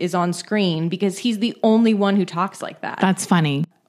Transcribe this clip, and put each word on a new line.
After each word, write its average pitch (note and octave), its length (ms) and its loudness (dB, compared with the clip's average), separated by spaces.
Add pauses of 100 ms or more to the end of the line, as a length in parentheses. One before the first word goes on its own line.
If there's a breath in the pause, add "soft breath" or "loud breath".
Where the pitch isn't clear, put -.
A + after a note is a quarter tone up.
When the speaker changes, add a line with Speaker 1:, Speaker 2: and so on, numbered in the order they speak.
Speaker 1:
is F3 140 -2
on F3 180 0
screen F3 560 -2
because F#3 300 -2
he's A#3 180 -2
the A3+ 240 -2
only A3 320 4
one G3 220 2
who F#3+ 100 2
talks F3+ 380 -6
like - 180 -12
that. - 180 -8
Speaker 2:
That's F#3 280 2
funny. D#3 380 2 (240)